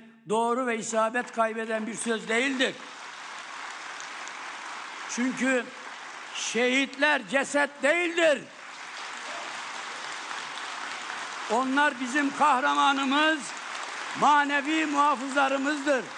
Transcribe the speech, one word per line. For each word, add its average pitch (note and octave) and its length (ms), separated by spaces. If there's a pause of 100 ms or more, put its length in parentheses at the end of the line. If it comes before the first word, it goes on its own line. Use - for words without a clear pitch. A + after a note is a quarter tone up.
(300)
doğru A#3 380
ve A3+ 100
isabet A3+ 540
kaybeden A3+ 560
bir A3+ 60
söz G#3+ 360
değildir. B3 460 (2250)
Çünkü B3 540 (720)
şehitler C4+ 920
ceset C#4 420 (140)
değildir. E4 580 (3000)
Onlar C4 480
bizim C#4 380
kahramanımız, C#4+ 1000 (800)
manevi C#4+ 680
muhafızlarımızdır. C#4 1200 (120)